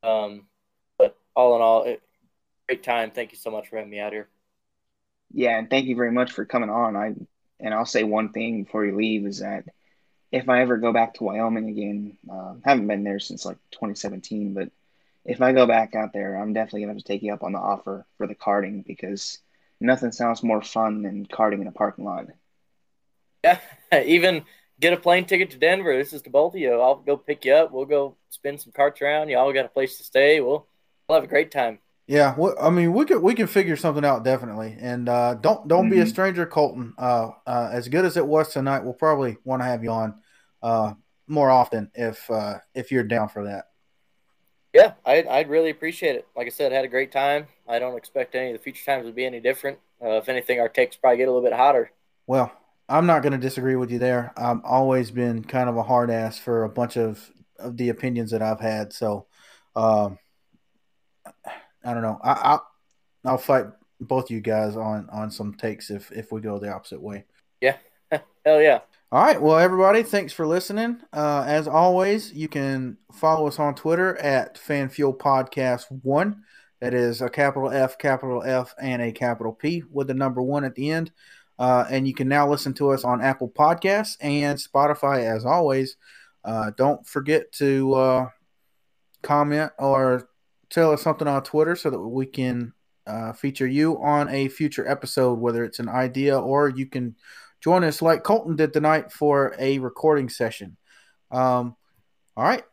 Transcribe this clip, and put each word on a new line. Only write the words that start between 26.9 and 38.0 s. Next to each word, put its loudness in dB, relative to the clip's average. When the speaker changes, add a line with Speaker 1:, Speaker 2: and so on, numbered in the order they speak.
Speaker 1:
go -2
pick -8
you 4
up. 4
We'll -4
go -2
spin -10
some -20
karts 0
around. 0
Y'all 2
got 0
a -14
place -4
to -20
stay. 4
We'll, -2
we'll 4
have 4
a -12
great 2
time. -2
Speaker 3:
Yeah, 4
we, 2
I 4
mean, 4
we 4
could, 2
we 4
can 0
figure 0
something -2
out, 2
definitely. -2
And, -6
uh, 2
don't, 0
don't 4
be 6
a 6
Speaker 2:
Mm-hmm. 0
Speaker 3:
stranger, -2
Colton. -2
Uh, -2
uh, -4
as -6
good 2